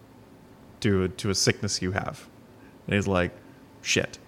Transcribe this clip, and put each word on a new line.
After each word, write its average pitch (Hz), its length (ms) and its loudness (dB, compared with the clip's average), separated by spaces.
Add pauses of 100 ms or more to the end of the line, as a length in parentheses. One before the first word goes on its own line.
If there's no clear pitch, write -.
(800)
due 95 280 4
to 92 220 -4
a 95 60 2
sickness - 480 0
you 92 80 0
have." - 360 -6 (600)
And - 80 2
he's 98 120 2
like, 87 240 2 (520)
"Shit." - 340 0 (100)